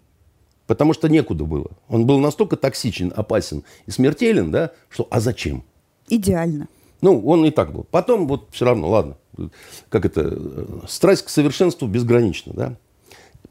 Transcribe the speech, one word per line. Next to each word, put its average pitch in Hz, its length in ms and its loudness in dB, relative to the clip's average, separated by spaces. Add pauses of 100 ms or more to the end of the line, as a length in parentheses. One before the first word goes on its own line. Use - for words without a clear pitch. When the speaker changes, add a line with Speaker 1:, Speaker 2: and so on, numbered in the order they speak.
(680)
Speaker 1:
потому 151 260 2
что 160 160 -2
некуда 113 340 0
было. 78 280 -6 (160)
Он 113 180 2
был 139 140 4
настолько 151 360 0
токсичен, 95 600 -4
опасен 101 480 -4 (220)
и - 60 -14
смертелен, 147 600 2
да, 156 200 -2 (180)
что - 220 -6
а 120 80 2
зачем? 87 440 -4 (440)
Speaker 2:
Идеально. 170 600 -2 (340)
Speaker 1:
Ну, 170 240 6
он 160 200 4
и 156 60 4
так 82 200 0
был. - 200 -10
Потом 180 360 0
вот 135 240 -6
все - 140 -2
равно, 107 240 2
ладно. 80 280 0 (720)
Как 92 160 0
это, 82 160 0 (100)
э, - 340 -10 (220)
страсть - 380 2
к - 40 -18
совершенству 151 580 0
безгранична, 117 680 0
да. 123 240 -6 (720)